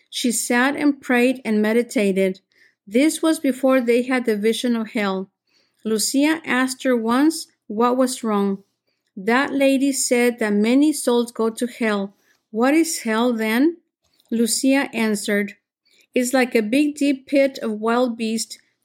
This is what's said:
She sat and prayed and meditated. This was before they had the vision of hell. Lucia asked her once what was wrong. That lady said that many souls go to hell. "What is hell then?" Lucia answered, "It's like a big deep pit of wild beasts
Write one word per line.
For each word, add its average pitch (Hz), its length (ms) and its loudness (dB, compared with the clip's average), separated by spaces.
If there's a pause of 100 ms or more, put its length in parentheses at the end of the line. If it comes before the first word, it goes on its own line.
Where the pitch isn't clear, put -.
(100)
She - 200 -4
sat 247 460 0
and 285 240 0
prayed 254 440 0
and 214 180 0
meditated. 208 800 0 (460)
This 277 360 2
was 320 160 2
before 262 420 0
they 240 220 2
had 254 240 -4
the 220 100 0
vision 226 400 0
of 220 140 -6
hell. 190 400 -2 (540)
Lucia 269 600 0
asked 262 380 -2
her 262 140 0
once 254 500 0 (200)
what 240 300 0
was 254 260 0
wrong. 202 420 0 (520)
That 226 360 0
lady 277 400 2
said 240 460 0
that 214 140 -2
many 247 400 4
souls 240 400 0
go 226 180 -2
to 226 160 -4
hell. 208 480 -4 (360)
"What 240 220 0
is 320 280 0
hell 233 320 0
then?" 226 460 0 (520)
Lucia 262 640 0
answered, 208 600 -2 (580)
"It's 254 180 0
like 247 220 2
a 233 80 2 (140)
big 294 180 0
deep 277 320 -2
pit 269 320 2
of 214 220 -6
wild 233 360 0
beasts 226 420 -6 (260)